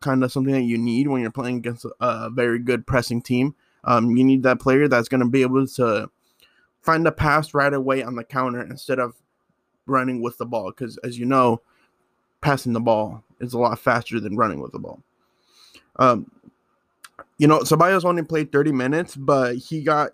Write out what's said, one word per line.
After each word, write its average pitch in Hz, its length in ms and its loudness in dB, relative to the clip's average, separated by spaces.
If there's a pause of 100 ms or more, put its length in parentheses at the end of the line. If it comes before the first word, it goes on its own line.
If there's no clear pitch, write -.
kinda 131 240 2
something 135 280 -2
that 131 80 0
you 117 120 0
need 120 320 0
when 131 140 0
you're 113 80 -4
playing 123 280 -6
against 120 280 -10
a, 117 140 -12
a 117 320 -4
very 120 260 0
good 120 300 -2
pressing 120 340 -2
team. 127 320 -2 (300)
Um, 117 340 2
you 127 60 6
need 135 180 4
that 123 180 2
player 139 280 2
that's 120 200 2
gonna 127 220 0
be 131 140 2
able 131 240 0
to 113 420 -2 (720)
find 160 240 0
the 156 60 4
pass 151 420 0
right 143 180 2
away 135 300 0
on 123 140 -8
the 117 80 -10
counter 127 400 -4
instead 127 340 -6
of 127 160 -4 (720)
running 127 380 -2
with 120 160 -6
the 117 80 -6
ball, 107 240 -6
'cause 117 320 -12
as 120 160 -10
you 120 80 -4
know, 127 340 4 (800)
passing 135 320 0
the 113 60 0
ball 110 440 0 (160)
is 120 140 -8
a 120 60 -2
lot 120 180 2
faster 117 420 -2
than 104 160 -6
running 104 260 -2
with 60 100 -12
the - 80 -14
ball. - 240 -16 (960)
Um, 123 340 2 (1080)
you 147 80 4
know, 151 140 6
Ceballos 170 440 4
only 175 200 0
played 156 280 -4
thirty 151 200 2
minutes, 139 440 -2
but 135 420 0
he 156 260 -8
got, 147 300 0